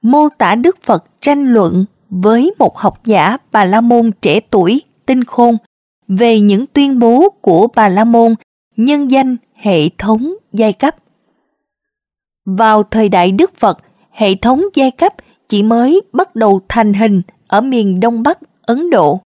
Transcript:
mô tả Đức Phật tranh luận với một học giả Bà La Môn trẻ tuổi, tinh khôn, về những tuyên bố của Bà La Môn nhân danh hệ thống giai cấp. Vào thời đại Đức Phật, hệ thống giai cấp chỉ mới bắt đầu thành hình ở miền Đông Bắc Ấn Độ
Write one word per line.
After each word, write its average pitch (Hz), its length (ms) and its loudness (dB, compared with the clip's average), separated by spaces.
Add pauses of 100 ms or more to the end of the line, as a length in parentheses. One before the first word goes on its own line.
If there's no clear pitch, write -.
mô 294 360 2
tả 196 180 0
Đức 277 280 0
Phật 185 220 -2 (160)
tranh 285 320 0
luận 185 320 0 (240)
với 226 500 0
một - 180 -2
học - 280 -6
giả 202 320 0 (140)
Bà 208 140 0
La 202 160 0
Môn 233 300 2 (100)
trẻ 160 180 0
tuổi, 214 420 0 (240)
tinh 254 180 -2
khôn, 240 340 0 (500)
về 226 320 2
những 208 280 2
tuyên 277 320 0
bố 240 300 2 (120)
của 185 340 2
Bà 214 140 2
La 196 140 0
Môn 233 320 2 (400)
nhân 277 360 -2
danh 262 260 0 (180)
hệ 170 420 0
thống 220 360 -2 (200)
giai 214 200 0
cấp. 277 220 -4 (1500)
Vào 214 380 0
thời 214 260 -2
đại 180 220 0
Đức 254 240 -2
Phật, 196 240 -2 (320)
hệ 196 240 -2
thống 247 280 -2 (100)
giai 269 180 0
cấp - 220 -2 (360)
chỉ 208 140 -2
mới 240 380 0 (120)
bắt 370 220 -4
đầu 202 320 0
thành 214 260 -2
hình 202 280 0 (260)
ở 202 140 0
miền 226 380 -2
Đông 233 240 -2
Bắc 311 160 -2 (220)
Ấn 294 280 -4
Độ 180 360 0